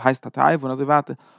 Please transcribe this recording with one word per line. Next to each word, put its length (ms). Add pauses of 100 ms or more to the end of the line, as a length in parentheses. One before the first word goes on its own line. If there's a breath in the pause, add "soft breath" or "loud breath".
הייסט 200
דער 240
טייף 160
און 80
אזוי 140
ווייטער. 300 (240 soft breath)